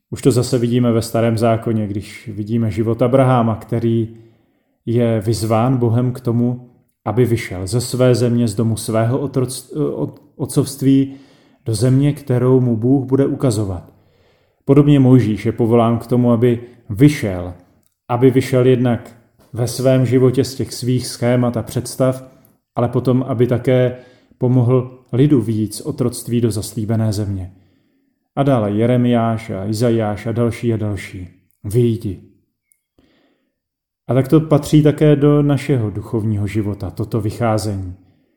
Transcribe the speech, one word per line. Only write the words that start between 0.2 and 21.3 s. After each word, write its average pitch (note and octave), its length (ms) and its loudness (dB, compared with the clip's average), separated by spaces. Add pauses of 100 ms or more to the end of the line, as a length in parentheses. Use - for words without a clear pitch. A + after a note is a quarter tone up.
to C#3 100 4
zase B2 260 0
vidíme A#2+ 340 2
ve A2+ 100 2
Starém A2+ 360 0
zákoně, A2+ 500 0
když G2+ 460 -10
vidíme A2 380 -2
život A2+ 300 -2
Abrahama, B2 540 2
který A2+ 600 -4 (680)
je A#2 340 0
vyzván A2+ 580 0
Bohem A#2+ 340 0
k - 80 -10
tomu, A#2+ 500 -2 (360)
aby A#2 200 2
vyšel G2+ 420 -4
ze A#2+ 140 -2
své B2 340 2
země, A#2+ 320 0
z G2+ 80 -4
domu A2 220 0
svého A2+ 420 -2
otroc-, C3 580 -6
o-, C#3+ 380 -4 (200)
otcovství C3+ 800 0 (500)
do A2+ 100 -2
země, C3 380 2
kterou B2+ 460 2
mu A#2+ 180 0
Bůh B2+ 280 2
bude C3+ 200 2
ukazovat. G#2+ 680 -4 (720)
Podobně C#3+ 340 6
Mojžíš A#2+ 460 4
je A#2 60 0
povolán A#2 460 2
k A#2 100 -10
tomu, B2 240 2
aby A#2 280 2 (300)
vyšel, G2 640 2 (560)
aby A#2+ 220 4
vyšel B2+ 360 2
jednak B2 480 0 (380)
ve A#2+ 140 -4
svém C3 380 2
životě B2+ 380 2
z - 120 -6
těch A2 180 -6
svých B2 340 -2
schémat A#2+ 500 0